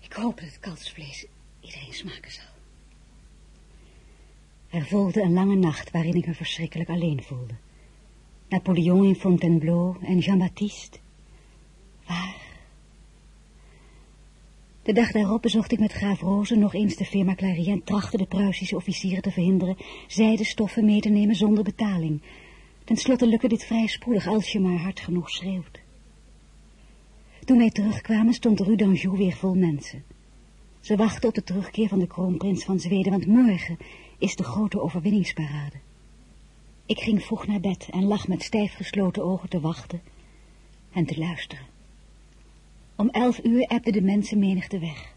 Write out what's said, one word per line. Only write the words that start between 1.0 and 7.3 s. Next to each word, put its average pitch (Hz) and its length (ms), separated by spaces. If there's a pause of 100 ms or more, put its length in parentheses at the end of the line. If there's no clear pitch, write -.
iedereen - 320
smaken - 400
zal. - 120 (2250)
Er 160 160
volgde 202 360
een 170 100
lange 196 240
nacht 170 340
waarin 165 240
ik 170 120
me 175 80
verschrikkelijk 165 560
alleen 165 320
voelde. 123 320 (920)